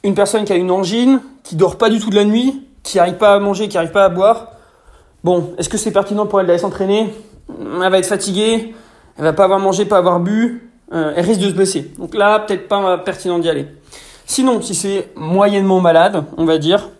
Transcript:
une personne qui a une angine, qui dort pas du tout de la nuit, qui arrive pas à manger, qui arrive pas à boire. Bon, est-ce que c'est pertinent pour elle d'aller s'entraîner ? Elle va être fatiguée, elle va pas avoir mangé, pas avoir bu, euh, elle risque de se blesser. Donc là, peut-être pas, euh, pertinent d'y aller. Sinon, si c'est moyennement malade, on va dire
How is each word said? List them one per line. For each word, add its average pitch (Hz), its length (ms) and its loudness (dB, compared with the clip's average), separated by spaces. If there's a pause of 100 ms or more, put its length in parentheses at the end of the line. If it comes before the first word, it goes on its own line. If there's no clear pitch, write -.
une 202 100 0
personne 202 300 0
qui 202 80 -4
a 185 40 2
une 180 140 0
angine, 226 500 2 (240)
qui - 120 -10
dort 175 220 0
pas 226 100 2
du 220 100 2
tout 214 120 -4
de 196 60 2
la 208 80 4
nuit, 247 420 0 (160)
qui - 160 -4
arrive 175 180 2
pas 208 180 6
à 202 40 4
manger, 202 300 -2
qui 185 100 -4
arrive 165 140 -4
pas 196 120 4
à 190 60 4
boire. 202 380 0 (760)
Bon, 175 320 -2
est-ce 170 140 -6
que 220 80 -4
c'est 214 140 -4
pertinent 202 340 0
pour 202 140 0
elle 190 60 0
d'aller 175 120 2
s'entraîner ? 196 500 -2 (720)
Elle 185 80 2
va 190 80 4
être 185 80 0
fatiguée, 208 680 -2 (420)
elle 147 80 -8
va 156 80 2
pas 190 120 4
avoir 190 160 2
mangé, 190 260 0
pas 202 120 2
avoir 175 220 2
bu, 220 500 -2 (220)
euh, 156 240 -2
elle 175 80 0
risque 196 160 0
de 196 80 0
se 175 60 -2
blesser. 185 440 -2
Donc - 160 -12
là, 208 260 4
peut-être 202 280 -6
pas, 202 140 0
euh, 185 160 0
pertinent 180 400 -6
d'y 165 100 -2
aller. 143 180 -4 (580)
Sinon, 254 380 0
si 196 120 -8
c'est 196 420 -4
moyennement 190 640 2
malade, 170 440 2 (120)
on 165 80 0
va 160 140 2
dire 170 420 -2